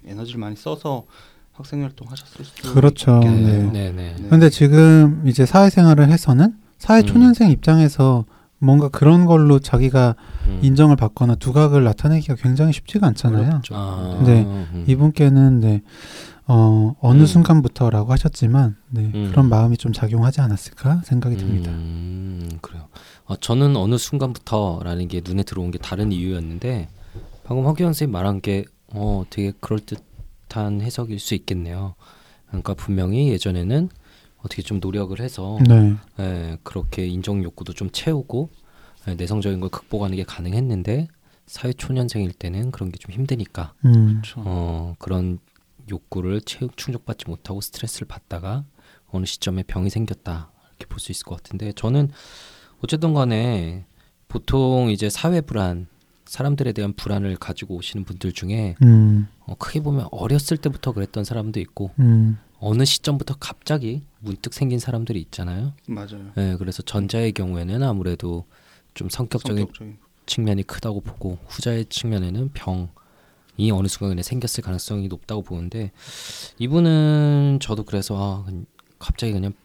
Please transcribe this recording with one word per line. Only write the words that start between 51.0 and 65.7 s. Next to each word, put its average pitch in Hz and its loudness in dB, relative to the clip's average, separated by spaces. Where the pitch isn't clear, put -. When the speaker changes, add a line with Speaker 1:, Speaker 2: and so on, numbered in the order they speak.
Speaker 3:
있을 - -14
것 90 -14
같은데 101 -12
저는 139 -2
어쨌든 160 -2
간에 110 -2
보통 127 0
이제 104 -2
사회 170 -2
불안, 90 -6
사람들에 139 -4
대한 101 -6
불안을 101 -6
가지고 - -12
오시는 90 -10
분들 92 -8
중에 98 -6
Speaker 2:
음. 107 6
Speaker 3:
어, - -12
크게 - -8
보면 147 -4
어렸을 139 -2
때부터 139 -6
그랬던 101 -6
사람도 107 -8
있고 95 -10
Speaker 2:
음. 110 4
Speaker 3:
어느 110 0
시점부터 139 -4
갑자기 143 -8
문득 107 -10
생긴 127 -4
사람들이 113 -6
있잖아요. 92 -8